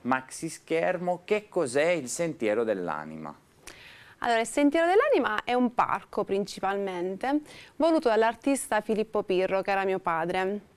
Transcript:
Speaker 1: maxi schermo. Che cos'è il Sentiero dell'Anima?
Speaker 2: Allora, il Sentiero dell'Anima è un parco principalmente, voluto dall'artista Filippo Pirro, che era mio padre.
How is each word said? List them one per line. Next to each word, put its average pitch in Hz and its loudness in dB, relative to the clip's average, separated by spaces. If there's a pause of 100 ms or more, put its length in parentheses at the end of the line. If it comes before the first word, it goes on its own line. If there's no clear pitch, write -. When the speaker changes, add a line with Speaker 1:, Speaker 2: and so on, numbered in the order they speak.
Speaker 1:
maxi 131 -4
schermo. 175 -2
Che 208 -2
cos'è 147 0
il 151 -2
Sentiero 117 -2
dell'Anima? 78 -4 (840)
Speaker 2:
Allora, 233 2
il 226 -2
Sentiero 294 4
dell'Anima 370 4
è 240 -2
un 247 2
parco 190 -2
principalmente, 196 -2 (360)
voluto 320 2
dall'artista 226 0
Filippo 214 -2
Pirro, 185 0
che 202 -2
era 196 0
mio 190 0
padre. 185 -2 (160)